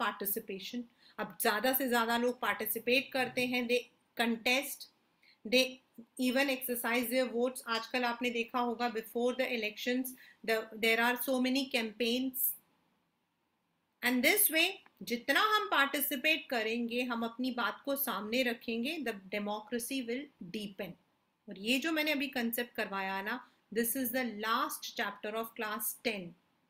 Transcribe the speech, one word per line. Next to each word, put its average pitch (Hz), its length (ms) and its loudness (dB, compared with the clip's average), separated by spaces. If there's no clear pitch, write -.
participation। 208 800 -4
अब 208 220 -8
ज़्यादा 226 320 2
से 269 140 0
ज़्यादा 233 300 2
लोग 240 240 0
पार्टिसिपेट 226 720 0
करते 254 320 0
हैं, 247 220 0
they 247 120 4
contest, 247 680 0
they 254 180 6
even 254 280 2
exercise 247 600 0
their 254 260 2
votes। 254 320 0
आजकल 233 360 0
आपने 240 260 0
देखा 233 300 0
होगा 240 340 0
before 240 400 0
the 254 180 0
elections, 247 640 -2
the, 220 180 2
there 226 260 4
are 247 200 4
so 262 200 2
many 262 280 2
campaigns। 240 840 0
And 247 200 4
this 381 260 6
way, 320 200 4
जितना 240 400 2
हम 415 300 4
पार्टिसिपेट 294 800 2
करेंगे, 233 540 0
हम 233 220 -2
अपनी 254 260 -4
बात 220 340 -2
को 277 100 0
सामने 220 480 0
रखेंगे, 233 560 -2
the 233 140 -4
democracy 214 880 -4
will 240 220 -4
deepen। 202 400 -8
और 190 80 -12
ये 233 220 0
जो 320 120 0
मैंने 311 200 2
अभी 285 160 0
कॉन्सेप्ट 240 480 -2
करवाया 196 460 -2
ना, 220 280 -6
this 233 220 0
is 254 160 -2
the 254 120 0
last 262 500 -2
chapter 208 360 -4
of 226 160 -4
class 220 360 -4
ten, 196 200 -4